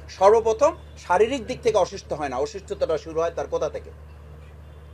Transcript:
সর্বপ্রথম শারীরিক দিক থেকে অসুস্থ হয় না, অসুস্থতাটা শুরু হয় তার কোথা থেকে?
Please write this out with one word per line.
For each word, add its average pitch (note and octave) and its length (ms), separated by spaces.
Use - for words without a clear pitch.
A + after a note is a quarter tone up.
সর্বপ্রথম A3+ 640
শারীরিক G#3+ 400
দিক B3 140
থেকে G#3+ 160
অসুস্থ F#3 360
হয় C#3+ 160
না, B2+ 80
অসুস্থতাটা D#3+ 600
শুরু D#3+ 240
হয় E3+ 100
তার C#3+ 160
কোথা D#3+ 220
থেকে? - 220